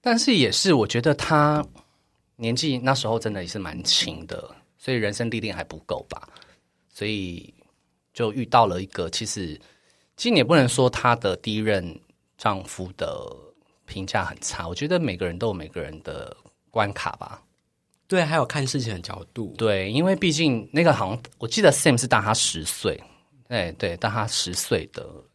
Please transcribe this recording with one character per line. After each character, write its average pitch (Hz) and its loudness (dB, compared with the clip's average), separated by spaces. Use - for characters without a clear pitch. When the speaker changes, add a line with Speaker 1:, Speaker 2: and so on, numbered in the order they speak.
Speaker 1:
但 233 2
是 247 4
也 127 4
是， 185 4
我 110 4
觉 120 0
得 143 2
他 151 2
年 117 -2
纪 147 -2
那 127 2
时 131 -2
候 113 0
真 110 -4
的 98 -6
也 87 -10
是 - -8
蛮 87 -8
轻 - -2
的， - -12
所 - -6
以 123 0
人 104 -2
生 117 -4
历 110 -4
练 98 -6
还 90 -8
不 - -14
够 - -6
吧， - -14
所 - -6
以 90 -8
就 117 -2
遇 123 -4
到 117 8
了 92 -2
一 98 -8
个， 87 -4
其 - -6
实， 90 -8
其 - -2
实 - 2
你 226 6
也 135 6
不 135 4
能 135 6
说 123 4
她 120 2
的 101 -2
第 110 -4
一 107 -2
任 98 -2
丈 - -2
夫 - -10
的 - -6
评 95 -10
价 98 0
很 - -10
差， - -8
我 90 -8
觉 143 -6
得 175 0
每 113 -2
个 85 -4
人 87 -6
都 104 -2
有 107 -2
每 80 -10
个 87 -10
人 71 -10
的 - -12
关 104 0
卡 - -6
吧。 - -14
Speaker 2:
对， 185 2
还 156 2
有 143 4
看 139 -2
事 135 -2
情 117 -4
的 90 -8
角 95 -12
度。 113 -8
Speaker 1:
对， 101 0
因 139 2
为 190 4
毕 185 2
竟 143 2
那 156 2
个 165 8
好 120 0
像， 113 -4
我 117 -8
记 214 0
得 170 10
Sam 131 4
是 127 -2
大 117 4
她 107 2
十 82 0
岁， - -2
哎， 98 -2
对， 85 -4
大 110 0
她 107 -2
十 - -4
岁 - -2
的 - -12